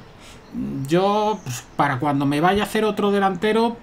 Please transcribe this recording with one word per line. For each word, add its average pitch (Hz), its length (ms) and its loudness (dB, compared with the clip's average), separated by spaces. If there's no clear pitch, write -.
yo, 208 560 2
pues, 123 220 -8
para 139 240 0
cuando 143 260 0
me 143 140 0
vaya 196 240 4
a - 20 0
hacer 214 200 0
otro 208 260 0
delantero, 214 720 0